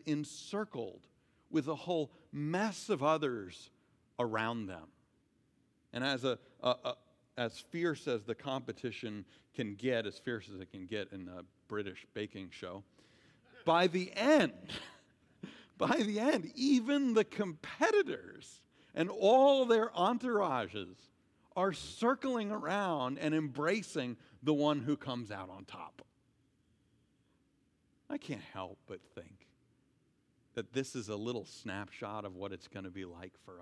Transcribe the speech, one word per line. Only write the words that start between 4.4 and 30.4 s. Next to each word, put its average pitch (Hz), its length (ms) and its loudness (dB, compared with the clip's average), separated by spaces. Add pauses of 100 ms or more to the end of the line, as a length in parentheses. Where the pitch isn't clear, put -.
them. 82 220 -12 (1040)
And 120 120 -4
as 131 200 0
a, 127 160 2 (240)
a, 123 200 4
a, 127 120 -4 (420)
as 117 220 -2 (100)
fierce 170 380 -2
as 113 160 0
the 113 100 -4
competition 117 920 -6 (280)
can 104 220 -4
get, 117 320 0
as 98 100 -8
fierce 110 340 -6
as 92 100 -12
it 87 100 -16
can 92 160 -12
get 101 240 -6
in 95 160 -12
a 90 160 -12 (240)
British 98 460 -6
baking 101 360 -8
show, 92 320 -10 (840)
by 175 220 6
the 180 280 -2
end, 226 380 6 (680)
<laughs> - 560 -20
by - 200 2
the 208 220 0
end, 233 360 2
even 262 580 4
the 214 120 6
competitors - 1400 0 (340)
and 170 140 0
all 262 560 8
their 226 240 6
entourages 165 1080 0 (600)
are 185 160 4
circling 240 800 0
around 165 680 0
and 156 160 2
embracing 151 800 0 (260)
the 147 120 4
one 147 260 4
who 139 160 0
comes 123 340 -6
out 95 200 -8
on 95 160 -16
top. - 360 -14 (2000)
I 285 60 -4
can't 104 240 -8 (100)
help 95 320 -8
but 95 160 -12 (140)
think 90 320 -18 (1080)